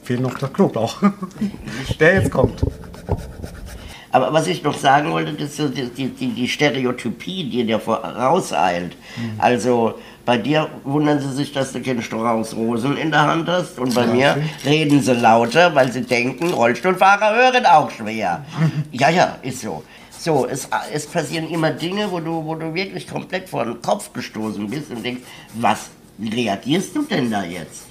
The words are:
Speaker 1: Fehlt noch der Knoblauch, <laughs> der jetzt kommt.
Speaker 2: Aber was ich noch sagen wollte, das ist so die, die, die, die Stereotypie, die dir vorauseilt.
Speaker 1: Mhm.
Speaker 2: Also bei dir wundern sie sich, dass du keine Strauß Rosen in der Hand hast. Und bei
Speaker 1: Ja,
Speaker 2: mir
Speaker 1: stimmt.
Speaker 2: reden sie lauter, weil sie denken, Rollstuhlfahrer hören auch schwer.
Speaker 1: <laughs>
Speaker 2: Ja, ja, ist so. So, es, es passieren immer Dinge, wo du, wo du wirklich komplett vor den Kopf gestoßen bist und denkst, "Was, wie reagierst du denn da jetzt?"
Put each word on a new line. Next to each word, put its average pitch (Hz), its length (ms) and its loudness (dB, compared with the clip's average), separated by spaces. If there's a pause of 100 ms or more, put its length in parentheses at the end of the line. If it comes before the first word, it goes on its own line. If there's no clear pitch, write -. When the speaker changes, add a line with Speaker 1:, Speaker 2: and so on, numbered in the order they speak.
Speaker 1:
Fehlt 123 180 -2
noch 131 160 -4
der 139 120 -4
Knoblauch, 117 480 0 (520)
<laughs> 135 500 -8
der 165 160 6
jetzt 139 160 2
kommt. - 300 2 (1500)
Speaker 2:
Aber 127 200 4
was 156 160 2
ich 156 160 -4
noch 143 140 0
sagen 147 340 4
wollte, 160 220 -2
das 147 160 -6
ist - 80 -12
so 151 100 0
die, 127 220 -4
die, 131 180 -6
die, 127 220 -4
die 117 180 -2
Stereotypie, 131 1000 -2
die 117 160 0
dir 110 160 2
vorauseilt. 90 1120 0 (220)
Speaker 1:
Mhm. 113 240 -8
Speaker 2:
Also 117 540 4 (300)
bei 120 120 2
dir 147 320 0 (160)
wundern 147 340 2
sie 135 140 -4
sich, 135 180 -4
dass 135 220 -4
du 123 80 -6
keine 120 200 -2
Strauß 110 540 -2
Rosen 117 400 0
in 147 160 -2
der 147 160 4
Hand 160 220 0
hast. 180 280 -2
Und 123 160 -2
bei 117 120 4
Speaker 1:
Ja, 120 80 2
Speaker 2:
mir 135 180 6 (280)
Speaker 1:
stimmt. - 140 -8
Speaker 2:
reden 147 280 4
sie 127 120 2
lauter, 117 600 6
weil 131 160 4
sie 120 120 -4
denken, 127 500 0
Rollstuhlfahrer 190 840 4
hören 247 300 4
auch 160 260 6
schwer. 107 540 -4 (240)
Speaker 1:
<laughs> - 240 -4
Speaker 2:
Ja, 135 160 4
ja, 160 320 2
ist - 200 -8
so. 82 220 -8 (340)
So, 147 300 0
es, 135 220 -6 (240)
es 147 140 -4
passieren 160 420 -4
immer 160 220 0
Dinge, 190 380 -4
wo 175 120 -4
du, 165 240 -6
wo 160 100 -6
du 160 180 -8
wirklich 185 340 -8
komplett 180 420 -8
vor 131 160 -4
den 117 160 -8
Kopf 202 320 -4
gestoßen 107 560 -6
bist 147 200 -8
und 120 140 -10
denkst, 123 180 -6 (340)
"Was, 110 340 -2 (280)
wie 110 120 -6 (180)
reagierst 127 480 -2
du 302 80 -2
denn 156 260 -2
da 101 140 -2
jetzt?" 85 480 -12